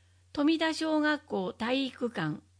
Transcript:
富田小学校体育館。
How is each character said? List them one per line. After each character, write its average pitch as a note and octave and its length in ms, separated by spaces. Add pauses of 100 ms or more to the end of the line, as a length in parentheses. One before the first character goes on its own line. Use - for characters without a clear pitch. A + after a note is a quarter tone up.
(320)
富 D4+ 260
田 D#4+ 160
小 D#4 260
学 D4+ 240
校 F#3+ 280
体 C4 360
育 B3 220
館。 D#3 300 (200)